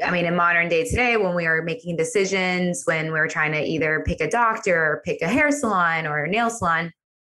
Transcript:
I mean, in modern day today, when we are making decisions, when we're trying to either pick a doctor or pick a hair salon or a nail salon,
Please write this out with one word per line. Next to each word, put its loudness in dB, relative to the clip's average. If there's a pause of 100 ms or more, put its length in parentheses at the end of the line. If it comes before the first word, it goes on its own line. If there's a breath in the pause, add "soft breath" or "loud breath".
I 0
mean, 0
in 0
modern 2
day 2
today, 0
when 0
we -2
are 2
making -6
decisions, 0
when 0
we're 0
trying 0
to 0
either 0
pick -2
a 0
doctor 2
or 0
pick -4
a -2
hair 2
salon 0
or -2
a -4
nail 0
salon, -2 (360)